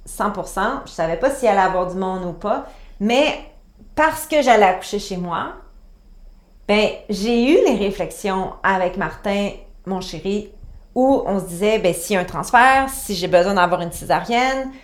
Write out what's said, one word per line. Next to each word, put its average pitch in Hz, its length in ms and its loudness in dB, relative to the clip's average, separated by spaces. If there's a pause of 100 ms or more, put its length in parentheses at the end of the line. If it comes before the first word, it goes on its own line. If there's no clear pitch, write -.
Cent - 260 -4
pour 190 160 -8
cent. 233 380 -4
Je - 60 -18
savais 165 260 -2
pas 269 140 2
s'il 254 160 -2
allait 196 140 4
avoir 180 260 0
du 180 80 -8
monde 185 300 -4
ou 175 80 -6
pas. 254 320 -4 (340)
Mais 262 400 2 (560)
parce 311 320 0
que 302 140 2
j'allais 214 240 6
accoucher 185 340 0
chez 196 180 -8
moi, 175 360 -6 (1120)
ben, 208 220 2 (200)
j'ai 233 420 2
eu 370 140 6
les 269 100 4
réflexions 190 800 -4 (100)
avec 185 340 0
Martin, 202 540 -4 (340)
mon 185 160 -4
chéri, 196 500 -6 (420)
où 262 320 4
on 196 140 -2
se 175 60 -4
disait, 202 340 0
ben, 180 140 2
s'il - 220 -4
y - 20 2
a 180 40 2
un 175 40 -2
transfert, 262 640 4
si - 260 -8
j'ai 175 120 -4
besoin 180 260 4
d'avoir 175 280 2
une 170 100 -8
césarienne, 254 800 -2 (120)